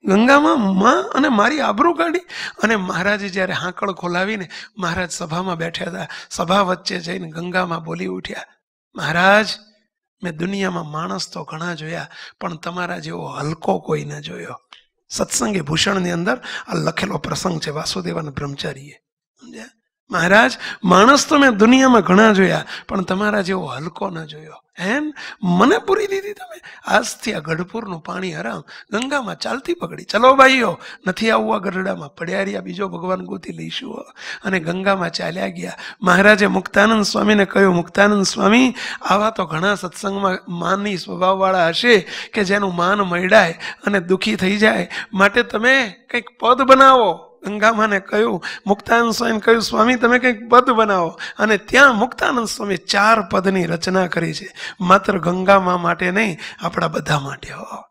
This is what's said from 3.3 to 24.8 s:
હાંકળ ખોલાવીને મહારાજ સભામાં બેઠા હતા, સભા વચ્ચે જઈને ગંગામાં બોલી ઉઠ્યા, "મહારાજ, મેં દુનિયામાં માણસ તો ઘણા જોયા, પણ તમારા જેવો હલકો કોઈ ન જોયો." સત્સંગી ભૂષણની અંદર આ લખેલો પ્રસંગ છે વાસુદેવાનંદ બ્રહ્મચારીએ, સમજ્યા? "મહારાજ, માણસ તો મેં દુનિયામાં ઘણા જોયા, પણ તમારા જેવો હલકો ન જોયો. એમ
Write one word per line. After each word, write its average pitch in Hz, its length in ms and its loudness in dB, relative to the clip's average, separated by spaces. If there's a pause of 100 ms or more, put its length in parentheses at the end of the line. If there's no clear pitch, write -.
હાંકળ 180 400 -6
ખોલાવીને 180 560 -6 (300)
મહારાજ 180 320 -4
સભામાં 175 460 -6
બેઠા 170 340 -8
હતા, 185 160 -10 (240)
સભા 185 300 0
વચ્ચે 185 400 -2
જઈને 175 280 -10
ગંગામાં 170 560 -6
બોલી 170 220 -8
ઉઠ્યા, - 380 -10 (500)
"મહારાજ, 185 520 2 (760)
મેં 170 140 -8
દુનિયામાં 180 540 -6
માણસ 170 420 -8
તો 170 120 -12
ઘણા 165 300 -10
જોયા, 156 360 -12 (300)
પણ 175 160 -8
તમારા 175 420 -8
જેવો 160 300 -12
હલકો 160 500 -6
કોઈ 156 260 -4
ન 147 160 -12
જોયો." - 400 -14 (500)
સત્સંગી 214 500 -2
ભૂષણની 175 500 -2
અંદર 180 300 -2 (280)
આ 180 60 -6
લખેલો 156 440 -4
પ્રસંગ 160 420 -6
છે 156 100 -6
વાસુદેવાનંદ 160 640 -6
બ્રહ્મચારીએ, 143 640 -10 (440)
સમજ્યા? 233 220 -18 (460)
"મહારાજ, 196 480 2 (260)
માણસ 202 420 6
તો 302 120 2
મેં 277 120 6
દુનિયામાં 240 500 6
ઘણા 202 320 6
જોયા, 170 340 2 (220)
પણ 190 140 -4
તમારા 202 380 -2
જેવો 185 260 -4
હલકો 160 440 -10
ન 160 140 -12
જોયો. 156 300 -20 (240)
એમ 277 360 -4 (280)